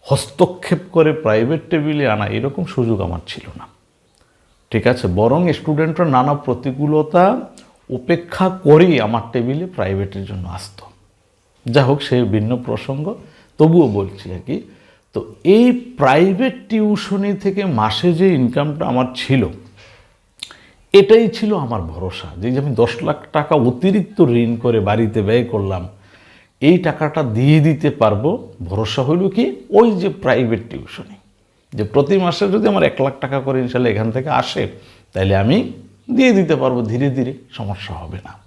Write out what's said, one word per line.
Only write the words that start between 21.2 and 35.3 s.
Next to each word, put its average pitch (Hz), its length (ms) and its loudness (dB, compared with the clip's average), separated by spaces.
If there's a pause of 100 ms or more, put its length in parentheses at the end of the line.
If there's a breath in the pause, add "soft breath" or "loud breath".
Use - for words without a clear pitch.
ছিল 208 300 -2
আমার 117 240 -4
ভরসা, 85 460 -10 (100)
যে, 107 140 -4
যে 127 80 0
আমি 143 160 -2
দশ 117 280 0
লাখ 151 140 -2 (140)
টাকা 151 240 0
অতিরিক্ত 156 680 0
ঋণ 117 340 2
করে 117 240 0
বাড়িতে 107 420 0
ব্যয় 113 220 2
করলাম, 98 440 -6 (720 soft breath)
এই 180 160 6
টাকাটা 156 460 -2
দিয়ে 127 360 4
দিতে 147 300 2
পারবো। 113 720 0
ভরসা 104 420 -4
হইল 175 260 0
কি, 240 260 -2 (140)
ওই 220 220 6
যে 185 180 -2
প্রাইভেট 117 600 -2
টিউশনি, - 460 -16 (580)
যে 107 100 -4
প্রতি 139 340 2
মাসে 185 340 0
যদি 214 160 2
আমার 190 160 2
এক 139 180 0
লাখ 135 180 0
টাকা 135 200 -4
করে 131 220 -2
ইনশাল্লাহ 123 320 0
এখান 110 180 -2
থেকে 131 180 -4
আসে, 127 380 -2 (460 soft breath)
তাহলে 95 220 0